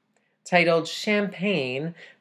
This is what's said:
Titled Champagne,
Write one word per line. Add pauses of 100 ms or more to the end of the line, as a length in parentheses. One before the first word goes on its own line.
(440)
Titled
Champagne, (260)